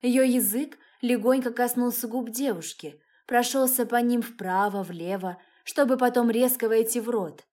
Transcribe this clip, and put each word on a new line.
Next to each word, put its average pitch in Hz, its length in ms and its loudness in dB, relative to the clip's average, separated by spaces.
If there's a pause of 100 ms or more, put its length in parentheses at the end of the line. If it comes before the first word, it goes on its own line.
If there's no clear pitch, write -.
Ее 254 220 4
язык 247 540 0 (220)
легонько 247 520 2
коснулся 240 560 -2
губ 233 220 -4
девушки, 214 680 -6 (260)
прошелся 247 600 0
по 240 100 -2
ним 240 240 2
вправо, 196 640 -2
влево, 180 580 -6 (220)
чтобы 262 340 2
потом 247 320 2
резко 240 400 2
войти 226 300 2
в 226 100 -6
рот. 196 440 -4